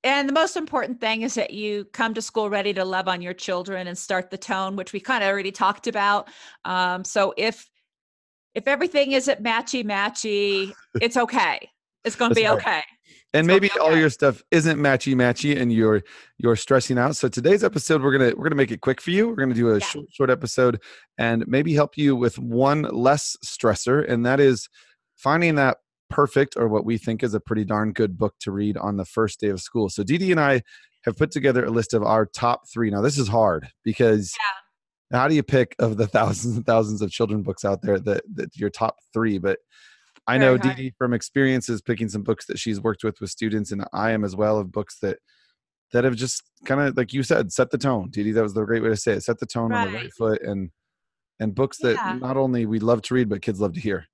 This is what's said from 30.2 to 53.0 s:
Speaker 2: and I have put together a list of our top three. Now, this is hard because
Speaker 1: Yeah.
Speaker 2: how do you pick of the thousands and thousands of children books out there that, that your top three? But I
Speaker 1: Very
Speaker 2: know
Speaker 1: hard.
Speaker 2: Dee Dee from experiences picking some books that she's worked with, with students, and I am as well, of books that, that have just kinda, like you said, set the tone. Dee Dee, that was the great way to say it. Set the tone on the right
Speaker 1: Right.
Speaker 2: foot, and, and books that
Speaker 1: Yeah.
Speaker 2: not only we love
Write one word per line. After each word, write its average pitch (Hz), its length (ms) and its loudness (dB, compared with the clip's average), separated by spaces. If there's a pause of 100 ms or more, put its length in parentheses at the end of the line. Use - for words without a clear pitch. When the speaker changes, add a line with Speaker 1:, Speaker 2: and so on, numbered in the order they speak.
Speaker 2:
and 160 80 2
I 139 220 2 (420)
have 113 140 -2
put 160 140 0
together 131 340 2
a - 40 -4
list 113 240 0
of 110 100 2
our 110 220 4
top - 440 -2
three. 110 200 -2
Now, 101 120 0
this 139 160 0
is 123 100 0
hard 101 400 2 (160)
because 107 500 2 (760)
Speaker 1:
Yeah. 123 80 0
Speaker 2:
how 135 80 4
do 156 80 2
you 143 80 2
pick 127 360 2
of 110 180 2
the 107 100 2
thousands 107 480 0
and 117 100 -4
thousands 107 360 2
of 98 100 -4
children 107 320 -2
books 98 220 -8
out 98 160 -2
there 98 180 0
that, 101 240 -2 (120)
that - 200 -8
your 104 140 -4
top - 260 -4 (180)
three? 110 240 0
But 92 220 -2 (680)
I 127 80 2
Speaker 1:
Very - 20 4 (160)
Speaker 2:
know 120 80 -2
Speaker 1:
hard. 131 140 0
Speaker 2:
Dee 131 120 -10
Dee - 80 -14
from 123 160 0
experiences 127 680 0
picking 113 260 -4
some 101 160 -6
books 107 220 -2
that - 120 -8
she's 104 220 -4
worked 110 240 -4
with, 107 160 -4
with 95 100 -10
students, 107 440 -4
and 101 180 -8
I 110 200 0
am 107 120 0
as 95 100 -4
well, 107 260 0
of 90 120 -6
books - 300 -8
that, 98 180 -4 (720)
that 120 140 2
have 123 100 2
just 127 260 -6 (240)
kinda, 139 300 0
like 123 160 -2
you 135 120 -2
said, 117 280 -2
set 123 180 0
the 143 80 -2
tone. 120 340 -2
Dee 104 120 -4
Dee, 110 80 0
that 110 120 2
was 101 100 -4
the 110 100 -2
great 113 200 0
way 113 60 2
to 107 80 2
say 113 160 -2
it. 95 100 -4
Set 117 160 -4
the 123 60 -6
tone 113 280 -4
on 240 140 -2
the - 60 -8
right 185 100 -10
Speaker 1:
Right. - 140 -14
Speaker 2:
foot, 110 240 0
and, 98 300 -8 (680)
and 110 140 -4
books 135 260 -2
that 120 160 2
Speaker 1:
Yeah. 95 180 -4
Speaker 2:
not 127 240 -4
only 123 280 0
we 110 140 -2
love 113 240 2